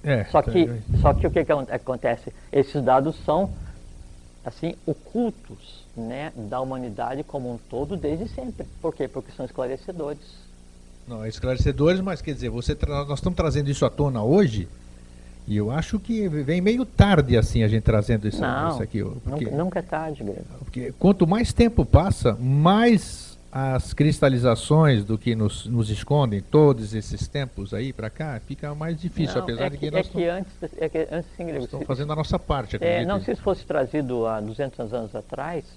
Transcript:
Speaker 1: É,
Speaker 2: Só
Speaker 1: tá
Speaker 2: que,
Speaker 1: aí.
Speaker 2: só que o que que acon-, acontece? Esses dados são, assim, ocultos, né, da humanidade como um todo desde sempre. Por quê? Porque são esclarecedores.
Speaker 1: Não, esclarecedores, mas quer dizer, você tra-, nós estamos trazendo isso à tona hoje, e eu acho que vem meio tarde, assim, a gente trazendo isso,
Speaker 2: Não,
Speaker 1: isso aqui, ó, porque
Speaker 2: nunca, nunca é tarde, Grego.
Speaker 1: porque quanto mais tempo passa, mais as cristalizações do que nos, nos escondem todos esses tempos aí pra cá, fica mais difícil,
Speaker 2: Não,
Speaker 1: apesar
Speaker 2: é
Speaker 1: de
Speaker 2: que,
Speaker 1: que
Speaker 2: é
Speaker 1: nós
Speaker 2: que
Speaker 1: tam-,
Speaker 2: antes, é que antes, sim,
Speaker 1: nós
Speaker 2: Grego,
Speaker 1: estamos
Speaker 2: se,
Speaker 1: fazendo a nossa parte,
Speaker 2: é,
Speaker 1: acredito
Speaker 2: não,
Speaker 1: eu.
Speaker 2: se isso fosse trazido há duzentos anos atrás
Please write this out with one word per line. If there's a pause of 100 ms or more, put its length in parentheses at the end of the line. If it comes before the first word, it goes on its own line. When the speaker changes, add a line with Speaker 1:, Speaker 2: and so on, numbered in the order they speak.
Speaker 1:
É,
Speaker 2:
Só
Speaker 1:
tá
Speaker 2:
que,
Speaker 1:
aí. (180)
Speaker 2:
só
que
o
que
que
acon-,
acontece? (200)
Esses
dados
são, (960)
assim, (120)
ocultos, (120)
né,
da
humanidade
como
um (120)
todo
desde
sempre. (160)
Por
quê?
Porque
são
esclarecedores. (880)
Speaker 1:
Não,
esclarecedores,
mas
quer
dizer,
você
tra-,
nós
estamos
trazendo
isso
à
tona
hoje, (760)
e
eu
acho
que
vem
meio
tarde,
assim,
a
gente
trazendo
isso,
Speaker 2:
Não,
Speaker 1:
isso
aqui,
ó, (120)
porque
Speaker 2:
nunca,
nunca
é
tarde,
Grego. (160)
Speaker 1:
porque
quanto
mais
tempo
passa,
mais (340)
as
cristalizações
do
que
nos,
nos
escondem
todos
esses
tempos
aí
pra
cá,
fica
mais
difícil,
Speaker 2:
Não,
Speaker 1:
apesar
Speaker 2:
é
Speaker 1:
de
Speaker 2:
que,
Speaker 1:
que
Speaker 2:
é
Speaker 1:
nós
Speaker 2:
que
Speaker 1:
tam-,
Speaker 2:
antes, (280)
é
que (140)
antes,
sim,
Speaker 1:
nós
Speaker 2:
Grego,
Speaker 1:
estamos
Speaker 2:
se,
Speaker 1:
fazendo
a
nossa
parte,
Speaker 2:
é,
Speaker 1:
acredito
Speaker 2:
não,
Speaker 1:
eu.
Speaker 2:
se
isso
fosse
trazido
há
duzentos
anos
atrás (120)